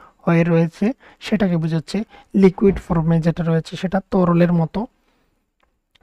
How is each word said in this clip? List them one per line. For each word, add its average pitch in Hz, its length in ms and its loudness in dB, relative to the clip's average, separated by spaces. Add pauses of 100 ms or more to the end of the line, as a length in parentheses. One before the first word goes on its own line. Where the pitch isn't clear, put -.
(240)
হয়ে 170 180 2 (100)
রয়েছে 165 340 0 (400)
সেটাকে 185 360 0
বোঝাচ্ছে। 160 360 -4 (440)
লিকুইড 190 420 4
ফর্মে 165 320 0 (100)
যেটা 165 240 0
রয়েছে 165 220 -4 (100)
সেটা 190 160 -4 (140)
তরলের 175 480 2
মতো। 165 200 -4 (1200)